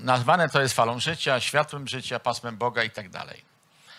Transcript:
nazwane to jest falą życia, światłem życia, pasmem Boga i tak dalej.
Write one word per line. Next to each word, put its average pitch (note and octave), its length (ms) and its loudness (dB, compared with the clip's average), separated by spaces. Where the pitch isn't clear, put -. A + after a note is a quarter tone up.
nazwane B2+ 480 4
to C#3 120 4
jest C3 140 2
falą A#2+ 260 2
życia, C#3+ 400 0
światłem C#3+ 480 -2
życia, A#2+ 320 -6
pasmem A#2 360 -4
Boga A#2 260 0
i A2 80 -4
tak G2+ 200 -14
dalej. - 340 -14